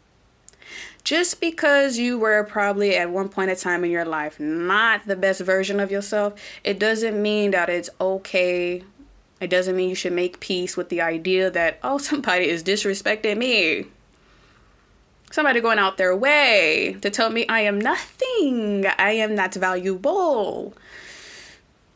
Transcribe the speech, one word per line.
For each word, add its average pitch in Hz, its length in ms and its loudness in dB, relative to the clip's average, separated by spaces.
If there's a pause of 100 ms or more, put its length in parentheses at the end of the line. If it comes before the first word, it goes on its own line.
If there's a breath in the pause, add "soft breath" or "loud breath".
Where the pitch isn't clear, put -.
(1040 loud breath)
Just 349 380 0
because 285 580 2
you 240 200 0
were 214 260 2
probably 202 500 0
at 175 160 0
one 190 200 -4
point 190 200 -2
in 185 60 -2
time 175 280 -2
in 170 60 0
your 170 140 0
life 156 340 -6
not 190 680 0
the 196 100 -2
best 190 240 0
version 190 400 0
of 196 100 -2
yourself, 202 440 -2 (280 loud breath)
it 196 160 -2
doesn't 220 420 0
mean 208 320 2
that 175 180 0
it's 175 180 -4 (100)
okay. 180 840 -2 (560)
It 185 80 -6
doesn't 185 260 0
mean 185 140 0
you 185 60 -2
should 185 180 -4
make 180 280 -2
peace 180 360 -4
with 175 140 -6
the 170 100 -2
idea 175 500 0
that, 165 320 0
"Oh, 269 140 0
somebody 220 540 0
is 170 120 -2
disrespecting 202 760 0
me. 208 480 2 (1500 soft breath)
Somebody 269 280 2
going 226 180 2
out 190 180 2
their 185 180 2
way 196 840 4
to 202 80 -2
tell 226 220 0
me 226 180 -2
I 226 120 2
am 208 200 0
nothing. 254 1040 0
I 196 260 2
am 214 220 0
not 190 200 -2
valuable." 196 1200 -2 (1200 loud breath)